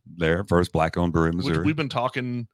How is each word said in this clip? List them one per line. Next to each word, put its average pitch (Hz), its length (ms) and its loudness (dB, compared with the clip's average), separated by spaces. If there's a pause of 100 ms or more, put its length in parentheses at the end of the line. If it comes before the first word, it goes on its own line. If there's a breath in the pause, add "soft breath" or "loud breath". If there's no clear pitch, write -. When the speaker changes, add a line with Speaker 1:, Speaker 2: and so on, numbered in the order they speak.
(160)
Speaker 1:
there, 85 280 0
first 87 280 2
black-owned 82 400 0
brewery 82 180 4
in 85 80 -2
Speaker 2:
Which - 80 -4
Speaker 1:
Missouri. 80 200 0
Speaker 2:
we've 156 80 2
been 147 140 -4
talking 123 640 -4